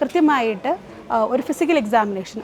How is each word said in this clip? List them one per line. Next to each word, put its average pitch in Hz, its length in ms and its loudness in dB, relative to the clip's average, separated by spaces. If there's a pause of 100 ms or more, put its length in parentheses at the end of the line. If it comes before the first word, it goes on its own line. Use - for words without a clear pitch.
കൃത്യമായിട്ട്, 277 760 2 (320)
ആ, 226 120 2
ഒരു 240 200 0
ഫിസിക്കൽ 311 360 0
എക്സാമിനേഷൻ 208 640 -2